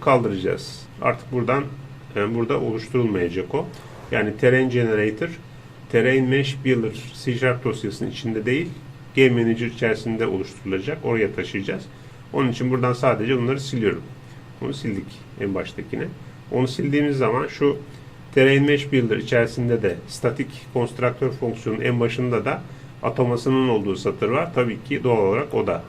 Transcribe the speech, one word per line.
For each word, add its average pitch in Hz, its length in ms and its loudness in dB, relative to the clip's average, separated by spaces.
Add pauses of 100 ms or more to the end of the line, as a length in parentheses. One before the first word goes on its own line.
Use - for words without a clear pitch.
kaldıracağız. 101 840 0 (160)
Artık 127 300 -2
buradan, 127 320 0 (520)
e, 104 180 0
burada 117 260 0
oluşturulmayacak 107 920 -2
o. 156 120 -2 (440)
Yani 107 260 0
terrain 131 340 4
generator, 110 580 2 (640)
terrain 127 360 4
mesh 135 360 2
builder 117 280 2 (320)
C 123 100 0
Sharp 123 300 0
dosyasının 104 460 -4
içinde 110 360 -4
değil, 151 220 2 (480)
Game 123 260 6
Manager 113 240 2
içerisinde 113 600 0
oluşturulacak. 98 800 -4
Oraya 113 300 2
taşıyacağız. 98 500 -6 (480)
Onun 135 200 2
için 127 180 -2
buradan 123 220 2
sadece 123 460 2
bunları 131 220 0
siliyorum. 101 420 0 (580)
Bunu 131 140 -4
sildik 98 320 -6 (340)
en 101 140 -2
baştakine. 95 500 -6 (480)
Onu 127 160 2
sildiğimiz 147 480 0
zaman 127 300 2
şu 143 300 2 (580)
terrain 139 300 8
mesh 143 280 2
builder 117 240 4
içerisinde 117 680 2
de 90 140 2 (120)
statik - 400 -2 (240)
konstruktör 123 580 0
fonksiyonun 113 500 -4
en 123 200 2
başında 117 440 0
da - 180 -2 (400)
atamasının 127 640 2
olduğu 101 280 2
satır 104 320 0
var. 151 260 0
Tabii 120 240 0 (100)
ki - 160 -2
doğal 120 140 4
olarak 110 360 2
o 104 120 0
da 82 220 -2